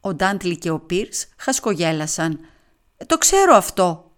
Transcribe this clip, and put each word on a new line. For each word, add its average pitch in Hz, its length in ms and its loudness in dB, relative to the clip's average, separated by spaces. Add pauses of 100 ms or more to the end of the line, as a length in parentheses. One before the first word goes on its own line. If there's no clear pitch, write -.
Ο 196 140 -6
Ντάντλι 185 440 -2
και 170 120 -4
ο 160 100 -2
Πίρς 175 460 -6 (100)
χασκογέλασαν. 160 1000 -4 (680)
"Το 320 120 0
ξέρω 381 360 6
αυτό" 180 640 0